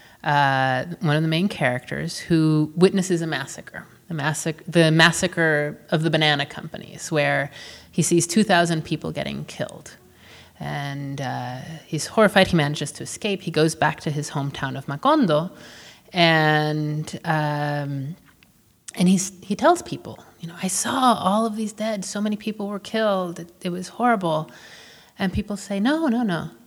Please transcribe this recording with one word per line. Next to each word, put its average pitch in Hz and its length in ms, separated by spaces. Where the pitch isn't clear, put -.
uh, 135 580
one 151 160
of 156 60
the 160 80
main 165 180
characters, 143 720
who 156 560
witnesses 180 460
a 165 60
massacre, - 580
the 165 60
massac-, 156 520
the 165 240
massacre 160 880
of 160 120
the 165 60
banana 151 360
companies, - 640
where 143 420
he 175 100
sees 170 240
two 220 180
thousand 170 400
people 156 280
getting 143 340
killed. - 520
And, 143 640
uh, 127 380
he's - 220
horrified. 190 400
He - 80
manages 147 380
to - 100
escape. 196 400
He 170 80
goes 160 240
back 156 260
to - 80
his 147 220
hometown 139 460
of 135 100
Macondo, 170 640
and, 151 1120
um, 147 920
and 180 120
he's, 185 240
he - 140
tells 339 280
people, - 340
you 170 80
know, 170 160
'I 185 60
saw 247 500
all 202 260
of 214 100
these 214 160
dead. 214 320
So - 160
many 214 160
people 208 320
were 202 120
killed. 190 600
It, 170 120
it 185 80
was 180 200
horrible.' 185 600
And 190 120
people 202 240
say, 196 240
'No, 302 280
no, 240 160
no, 165 260